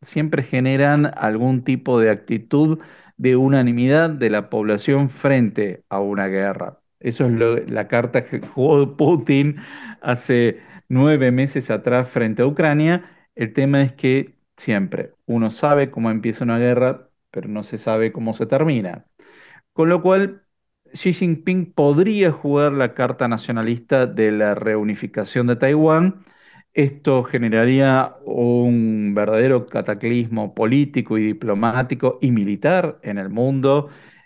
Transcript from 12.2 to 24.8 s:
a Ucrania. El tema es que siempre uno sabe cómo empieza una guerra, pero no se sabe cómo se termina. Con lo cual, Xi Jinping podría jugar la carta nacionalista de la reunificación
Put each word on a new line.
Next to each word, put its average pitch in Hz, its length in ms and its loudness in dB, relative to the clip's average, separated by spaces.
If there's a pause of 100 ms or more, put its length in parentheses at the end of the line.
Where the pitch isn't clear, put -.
a 127 40 2
Ucrania. 156 640 0 (240)
El 113 180 -6
tema 139 300 2
es 135 100 0
que 135 440 -2 (200)
siempre - 560 -4 (140)
uno 113 240 -2
sabe 143 400 0
cómo 113 200 -4
empieza 113 340 -4
una 117 140 0
guerra, 123 520 0 (200)
pero 95 180 -10
no 104 160 -8
se 107 140 -12
sabe 110 340 -2
cómo 113 200 -6
se 110 140 -6
termina. 131 600 -2 (680)
Con 160 160 2
lo 175 120 2
cual, 196 440 0 (480)
Xi 175 200 -2
Jinping 175 600 -2
podría 180 580 2
jugar 143 420 0
la 135 220 -2
carta 127 320 -2
nacionalista 117 800 -2
de 107 240 0
la 104 240 0
reunificación 107 960 -4